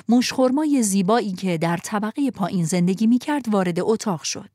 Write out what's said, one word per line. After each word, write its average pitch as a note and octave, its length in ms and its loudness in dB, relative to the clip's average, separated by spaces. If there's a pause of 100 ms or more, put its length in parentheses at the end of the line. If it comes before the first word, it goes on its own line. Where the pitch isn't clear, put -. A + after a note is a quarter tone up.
موشخرمای B3+ 720 2
زیبایی G3+ 500 2
که F3+ 260 -2
در E3+ 180 0
طبقه G#3+ 540 -4
پایین F3+ 340 -2
زندگی F3+ 420 0
می‌کرد B3 420 0
وارد F#3 320 0
اتاق G3 420 -2
شد. - 320 -10